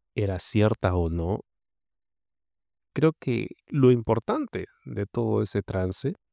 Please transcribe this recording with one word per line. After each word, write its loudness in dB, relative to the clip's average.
era -2
cierta 2
o 2
no, -2
creo 2
que -4
lo 6
importante -2
de -6
todo -2
ese -2
trance -4